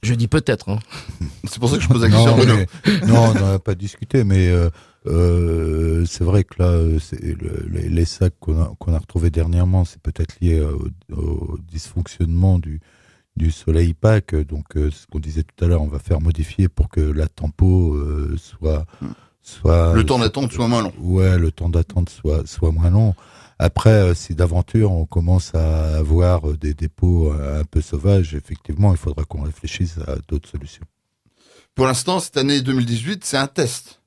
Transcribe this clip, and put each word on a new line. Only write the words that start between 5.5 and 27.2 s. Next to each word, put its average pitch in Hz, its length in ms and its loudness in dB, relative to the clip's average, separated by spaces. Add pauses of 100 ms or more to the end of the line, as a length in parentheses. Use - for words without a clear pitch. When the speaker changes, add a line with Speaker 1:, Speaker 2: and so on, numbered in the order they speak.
Speaker 3:
c'est - 180 -4
vrai 92 200 2
que - 160 -8
là, 90 80 4
euh, 82 320 2
c'est - 220 -12
le, 78 500 -8
les, 80 180 -6
les 82 160 2
sacs 90 340 0
qu'on 80 220 -2
a, 82 180 -4
qu'on 87 140 -2
a 82 60 0
retrouvés 85 300 -2
dernièrement, 87 560 0
c'est - 160 -16
peut-être - 400 -6
lié, 82 180 2
euh, 76 160 -2 (360)
au, 78 100 -8
au 76 360 -6 (140)
dysfonctionnement 87 880 0
du, 78 220 -8 (560)
du 80 140 2
Soleil 82 420 0
Pack. 110 420 0
Donc, 76 400 -6
euh, 76 160 -2
ce - 160 -16
qu'on - 120 -8
disait 78 240 -6
tout - 200 -8
à 85 40 2
l'heure, 85 140 2
on 76 60 -4
va 71 120 -6
faire 80 220 -2
modifier 80 460 0
pour - 220 -2
que - 120 -4
la 76 260 -2
tempo, 90 680 2
euh, 76 440 -4
soit, 78 480 -4 (160)
Speaker 2:
Hmm. - 60 -10 (340)
Speaker 3:
soit, 85 520 2
Speaker 2:
Le 110 120 4
temps 131 120 0
Speaker 3:
soit, 117 80 2
Speaker 2:
d'attente 131 260 -2
soit 113 160 -2
moins 117 160 0
long. 95 160 -6
Speaker 3:
Ouais, 92 380 2
le 82 140 0
temps 85 180 -4
d'attente 85 400 -2
soit, 76 360 -2
soit - 260 -2
moins 80 180 2
long. 101 240 4 (460)
Après, 85 320 2
euh, 98 220 4
si - 220 -6
d'aventure 90 560 0
on 82 140 0
commence 87 480 0
à 78 440 0
avoir, 80 520 2
euh, 73 80 -4
des 76 160 -4
dépôts, 82 580 0